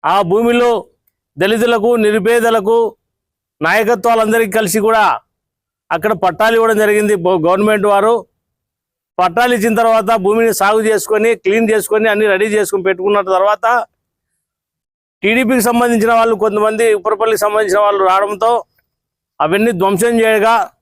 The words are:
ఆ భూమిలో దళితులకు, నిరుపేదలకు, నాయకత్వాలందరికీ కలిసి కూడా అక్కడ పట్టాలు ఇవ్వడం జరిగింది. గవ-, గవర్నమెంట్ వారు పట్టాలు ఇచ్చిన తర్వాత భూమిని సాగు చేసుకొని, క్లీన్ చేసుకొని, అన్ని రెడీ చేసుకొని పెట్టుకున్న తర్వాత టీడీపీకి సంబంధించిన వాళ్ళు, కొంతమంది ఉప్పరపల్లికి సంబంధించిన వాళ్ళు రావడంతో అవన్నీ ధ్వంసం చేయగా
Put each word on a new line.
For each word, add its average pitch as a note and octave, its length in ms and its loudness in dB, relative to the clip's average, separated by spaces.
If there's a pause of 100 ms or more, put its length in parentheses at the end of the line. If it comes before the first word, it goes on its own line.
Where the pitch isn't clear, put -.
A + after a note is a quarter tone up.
ఆ F#3+ 180 0
భూమిలో A#3 480 0 (680)
దళితులకు, A3 580 0
నిరుపేదలకు, A3 800 0 (840)
నాయకత్వాలందరికీ A3 920 0
కలిసి G#3+ 280 -2
కూడా A3 240 2 (880)
అక్కడ E3+ 220 -2
పట్టాలు G3 420 0
ఇవ్వడం A3+ 220 2
జరిగింది. G#3 360 0
గవ-, F3+ 320 0
గవర్నమెంట్ G3+ 400 0
వారు G#3 280 2 (1040)
పట్టాలు A#3+ 360 0
ఇచ్చిన A3 220 0
తర్వాత A3+ 400 2
భూమిని G#3+ 380 0
సాగు G#3 280 0
చేసుకొని, G#3+ 540 0
క్లీన్ G#3+ 340 0
చేసుకొని, G#3+ 400 0
అన్ని G#3 180 0
రెడీ G3 180 0
చేసుకొని G3+ 380 -2
పెట్టుకున్న F#3+ 380 0
తర్వాత F#3+ 440 0 (1600)
టీడీపీకి A#3 460 2
సంబంధించిన A#3 440 2
వాళ్ళు, A3+ 220 2
కొంతమంది G#3+ 580 0
ఉప్పరపల్లికి G#3 520 -2
సంబంధించిన G#3 340 0
వాళ్ళు G3+ 260 0
రావడంతో G3+ 460 0 (880)
అవన్నీ G3+ 320 0
ధ్వంసం G3 480 0
చేయగా A3 360 2 (260)